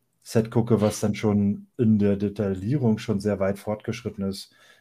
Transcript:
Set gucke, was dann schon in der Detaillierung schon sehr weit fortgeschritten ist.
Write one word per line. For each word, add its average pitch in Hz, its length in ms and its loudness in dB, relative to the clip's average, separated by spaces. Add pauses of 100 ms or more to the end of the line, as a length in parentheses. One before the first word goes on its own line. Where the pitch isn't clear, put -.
(220)
Set - 280 0
gucke, 113 300 2
was 104 200 0
dann 101 140 -2
schon 101 520 2 (100)
in 110 220 4
der 101 180 2
Detaillierung 104 840 -2
schon 101 220 -4
sehr 98 200 -2
weit 98 180 0
fortgeschritten 104 680 -8
ist. 98 280 -8 (280)